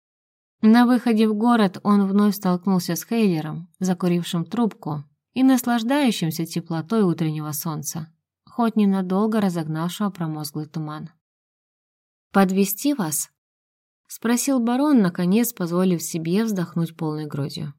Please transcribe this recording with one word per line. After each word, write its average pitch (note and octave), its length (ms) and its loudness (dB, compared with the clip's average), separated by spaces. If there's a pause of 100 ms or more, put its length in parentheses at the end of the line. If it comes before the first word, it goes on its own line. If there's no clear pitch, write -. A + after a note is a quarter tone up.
(640)
На A#3 240 8
выходе A#3 420 4
в G#3+ 60 0
город A3 480 2
он G3+ 240 4
вновь G3+ 300 2
столкнулся F3+ 580 0
с E3 100 -8
Хейлером, E3 640 -2 (120)
закурившим F3 640 -2
трубку D#3+ 600 -4 (300)
и B3+ 80 -2
наслаждающимся A#3+ 1040 0
теплотой E3+ 560 -2
утреннего D#3 480 -2
солнца, D#3 640 -8 (320)
хоть A3+ 320 -2
ненадолго G3 640 2
разогнавшего E3+ 720 -2
промозглый D3+ 560 -8
туман. D#3 440 -10 (1200)
«Подвезти G3 640 2
вас?» E3 360 -6 (800)
спросил A#3+ 520 -2
барон, B3 420 2
наконец F3+ 500 0
позволив F3 500 0
себе F3 420 -2
вздохнуть E3+ 520 -4
полной D#3 300 -6
грудью. D3 520 -8